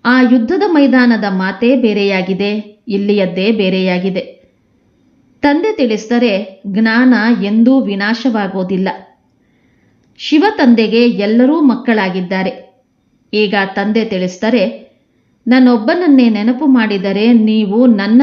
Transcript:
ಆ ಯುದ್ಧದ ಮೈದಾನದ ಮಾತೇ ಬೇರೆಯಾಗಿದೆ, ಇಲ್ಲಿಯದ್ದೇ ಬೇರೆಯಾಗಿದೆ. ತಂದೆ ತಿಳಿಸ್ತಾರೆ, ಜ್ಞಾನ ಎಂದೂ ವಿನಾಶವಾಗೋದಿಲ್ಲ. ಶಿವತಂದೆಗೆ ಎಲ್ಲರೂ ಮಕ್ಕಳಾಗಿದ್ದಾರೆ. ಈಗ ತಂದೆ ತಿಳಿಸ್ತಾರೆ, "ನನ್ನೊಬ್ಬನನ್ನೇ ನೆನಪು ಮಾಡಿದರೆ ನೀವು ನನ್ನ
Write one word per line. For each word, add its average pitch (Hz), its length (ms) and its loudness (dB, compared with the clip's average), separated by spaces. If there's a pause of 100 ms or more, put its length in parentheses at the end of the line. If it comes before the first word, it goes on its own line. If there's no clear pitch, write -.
ಆ 254 160 4
ಯುದ್ಧದ 254 460 2
ಮೈದಾನದ 247 600 2
ಮಾತೇ 196 460 0
ಬೇರೆಯಾಗಿದೆ, 202 1000 -2 (120)
ಇಲ್ಲಿಯದ್ದೇ 196 640 -2
ಬೇರೆಯಾಗಿದೆ. 185 720 -2 (1200)
ತಂದೆ 339 340 0
ತಿಳಿಸ್ತಾರೆ, 226 920 -2
ಜ್ಞಾನ 226 460 2 (300)
ಎಂದೂ 233 380 2
ವಿನಾಶವಾಗೋದಿಲ್ಲ. 196 1080 -4 (1300)
ಶಿವತಂದೆಗೆ 240 920 2
ಎಲ್ಲರೂ 226 520 0
ಮಕ್ಕಳಾಗಿದ್ದಾರೆ. 190 1040 -2 (680)
ಈಗ 208 220 0 (180)
ತಂದೆ 208 320 -2
ತಿಳಿಸ್ತಾರೆ, 196 840 -4 (560)
"ನನ್ನೊಬ್ಬನನ್ನೇ 254 840 4
ನೆನಪು 240 380 -2
ಮಾಡಿದರೆ 208 680 0
ನೀವು 214 520 2
ನನ್ನ 220 380 2